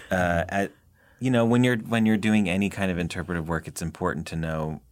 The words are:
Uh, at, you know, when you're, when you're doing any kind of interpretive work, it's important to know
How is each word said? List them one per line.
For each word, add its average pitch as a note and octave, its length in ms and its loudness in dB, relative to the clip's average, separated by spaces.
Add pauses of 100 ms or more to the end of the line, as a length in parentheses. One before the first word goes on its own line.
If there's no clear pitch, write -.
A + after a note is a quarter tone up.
(120)
Uh, F2 380 2
at, G2 220 -2 (480)
you B2+ 120 -2
know, A#2 140 4
when A#2+ 180 4
you're, B2 140 4
when A2+ 280 0
you're A2 120 4
doing G#2+ 300 4
any F#2+ 220 0
kind F#2+ 220 -2
of F2 80 -2
interpretive F2 500 -4
work, D#2+ 180 -4
it's D2+ 140 -12
important E2 460 -4
to E2 80 -10
know D#2+ 460 -4 (100)